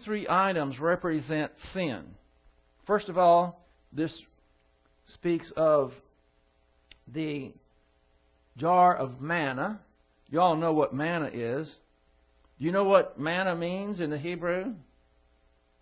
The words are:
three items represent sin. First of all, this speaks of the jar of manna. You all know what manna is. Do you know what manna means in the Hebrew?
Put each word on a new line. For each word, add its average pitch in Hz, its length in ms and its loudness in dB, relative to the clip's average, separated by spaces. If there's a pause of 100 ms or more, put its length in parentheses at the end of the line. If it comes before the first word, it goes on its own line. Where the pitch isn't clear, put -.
three 214 240 -6
items 165 500 0
represent 156 720 -2 (220)
sin. 135 300 -6 (840)
First 202 240 0
of 170 80 -6
all, 175 480 4 (260)
this 156 240 -4 (1000)
speaks 170 420 -4
of 147 360 4 (1160)
the 147 420 -8 (1040)
jar 180 380 6
of 127 240 -6
manna. 156 600 -4 (500)
You 156 120 0
all 175 140 4
know 160 180 0
what 156 200 2
manna 156 400 -4
is. 123 340 -6 (920)
Do 139 60 -4
you 165 60 0
know 202 120 2
what 196 360 4
manna 175 360 -2
means 185 440 -6
in 151 120 -2
the 147 80 -4
Hebrew? 175 560 -6 (1080)